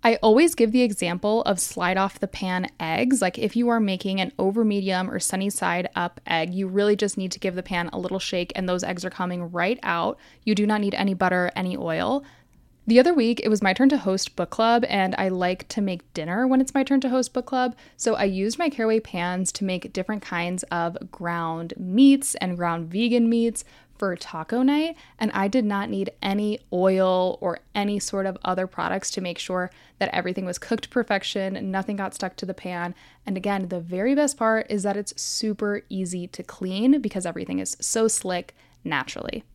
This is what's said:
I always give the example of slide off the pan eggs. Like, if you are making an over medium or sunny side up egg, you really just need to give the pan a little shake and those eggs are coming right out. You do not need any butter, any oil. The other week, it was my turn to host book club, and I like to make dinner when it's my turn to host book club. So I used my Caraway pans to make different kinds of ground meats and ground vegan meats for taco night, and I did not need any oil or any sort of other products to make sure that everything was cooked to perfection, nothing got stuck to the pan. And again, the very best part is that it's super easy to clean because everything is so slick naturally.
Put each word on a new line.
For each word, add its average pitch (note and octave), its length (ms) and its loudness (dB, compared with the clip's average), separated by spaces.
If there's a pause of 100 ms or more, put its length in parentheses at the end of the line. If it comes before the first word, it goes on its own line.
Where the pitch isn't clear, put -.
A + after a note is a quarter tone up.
I A3+ 140 6
always C4 380 6
give A3+ 160 4
the B3 120 6
example G#3 600 0
of F#3+ 160 0
slide F3+ 380 -2
off F#3+ 240 -2
the F#3+ 80 -2
pan F#3 400 -4 (100)
eggs. A3 420 2
Like, F3+ 180 0
if A3 180 0
you A#3+ 140 2
are A#3 100 4
making F#3+ 400 0
an F#3 180 -2
over G3 260 2
medium F#3+ 460 0
or G3 80 -4
sunny F#3+ 320 -2
side F3+ 460 -2
up F3 300 -4
egg, E3 280 0
you F#3+ 140 -2
really G3+ 260 4
just G3+ 240 -2
need F#3+ 140 -4
to - 80 -12
give F3+ 160 -2
the F#3 60 -6
pan F3 300 -4
a - 60 -6
little F3+ 220 -4
shake F3+ 340 -4
and F#3 140 -2
those F3+ 160 0
eggs F3 200 -6
are F#3 60 -4
coming F3+ 400 -6
right F3+ 320 -2
out. E3+ 360 0 (260)
You G#3+ 100 4
do G3+ 100 4
not G#3 160 2
need G3+ 140 0
any G3 200 0
butter, F3+ 420 2
any F#3 200 -2
oil. E3+ 460 0 (640)
The A3+ 140 8
other E4+ 140 6
week, A#3 280 2
it - 60 0
was G#3 160 2
my F#3+ 80 4
turn B3+ 160 6
to C#4+ 100 4
host - 380 -2
book E3+ 140 -2
club, A#3 380 4
and F#3+ 300 0
I F#3+ 100 0
like F3+ 400 -2
to - 120 -4
make F#3 340 -4
dinner F3+ 320 -2
when C4 140 4
it's C4 140 0
my C4+ 100 2
turn C4+ 160 4
to C4 80 -2
host B3 240 0
book B3 140 -4
club. B3+ 280 0 (220)
So - 180 0
I - 100 0
used G3 360 0
my E4+ 80 2
Caraway A3 320 2
pans F3+ 520 -4
to - 120 -4
make F#3 280 -4
different G3 300 -4
kinds F3 420 -4
of E3+ 460 -4
ground E3+ 680 -6
meats C4+ 600 4
and F3+ 200 -4
ground E3+ 360 -4
vegan A#3 360 2
meats A#3 360 0 (340)
for F#3+ 160 -2
taco F3 480 -4
night, D4+ 320 2 (240)
and G#3+ 140 -2
I G3 160 0
did A3 160 2
not G3+ 240 -2
need G3 240 -4 (100)
any G#3 380 -2 (100)
oil F#3 720 2
or - 200 -2 (140)
any G3+ 240 0
sort G3 280 -4
of F#3+ 180 -4
other F#3 220 -2
products F3+ 460 -4
to F#3+ 100 -4
make F3 160 -6
sure F3+ 320 -4 (280)
that - 160 -2
everything F#3 300 -2
was F3+ 140 -6
cooked - 260 -4
to - 60 -18
perfection, G3 800 -2
nothing G3 260 -4
got G3 180 -6
stuck F#3 220 -6
to F#3+ 100 -8
the F#3+ 60 -6
pan. F3 420 -6 (300)
And F#3+ 140 -4
again, F#3+ 300 -2
the F3+ 120 -4
very F#3 340 0
best C#4+ 220 2
part A3 320 2
is G3+ 140 -2
that G3+ 160 -2
it's - 220 -8
super G#3 680 -2
easy F3+ 400 -6
to - 140 -16
clean G#3+ 580 2
because G3+ 240 -4
everything E3+ 340 -4
is - 220 -6
so A3+ 260 0
slick F3+ 480 -2 (300)
naturally. D3+ 600 -6 (100)